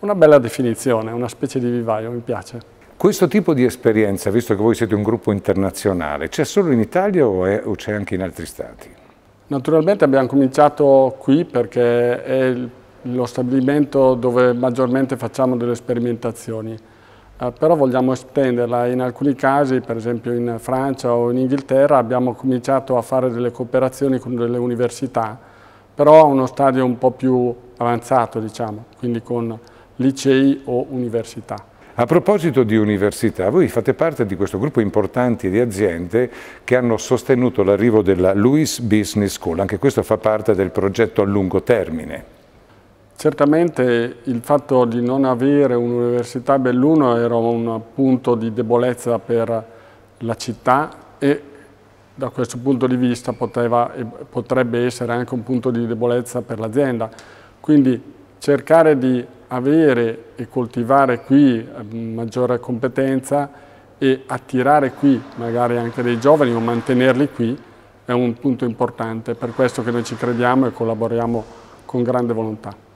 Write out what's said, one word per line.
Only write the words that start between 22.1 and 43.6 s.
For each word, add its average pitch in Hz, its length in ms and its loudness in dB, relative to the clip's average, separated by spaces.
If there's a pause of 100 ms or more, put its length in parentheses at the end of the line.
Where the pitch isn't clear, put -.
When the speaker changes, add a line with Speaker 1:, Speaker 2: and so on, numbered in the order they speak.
Speaker 1:
cominciato 131 640 -2
a 117 60 0
fare 127 280 0
delle 120 220 -4
cooperazioni 127 680 -2
con 127 160 -8
delle 120 240 -2
università, 120 800 -4 (560)
però 151 260 8
a 160 40 10
uno 135 220 2
stadio 131 380 2
un 123 140 -2
po' 123 140 2
più 123 420 0 (220)
avanzato, 120 640 0
diciamo, 110 460 -8 (120)
quindi 117 240 -4
con 117 340 -6 (400)
licei 135 680 2
o 127 260 -4
università. 117 760 -8 (300)
Speaker 2:
A 117 120 0
proposito 160 560 2
di 110 140 2
università, 104 760 0
voi 160 160 2
fate 113 260 0
parte 151 320 0
di 95 120 -6
questo 95 220 -4
gruppo 127 220 -2
importante 107 720 0
di 95 80 0
aziende 101 720 -2 (320)
che - 140 0
hanno 120 200 2
sostenuto 120 680 0
l'arrivo 104 380 4
della 92 320 2
Luiss 131 440 2
Business 104 540 0
School, 85 260 -6
anche 98 200 -2
questo 117 260 0
fa 110 120 0
parte 107 380 0
del 92 160 0
progetto 101 520 0
a - 20 4
lungo 98 380 0
termine. 80 760 -4 (840)
Speaker 1:
Certamente 143 1040 0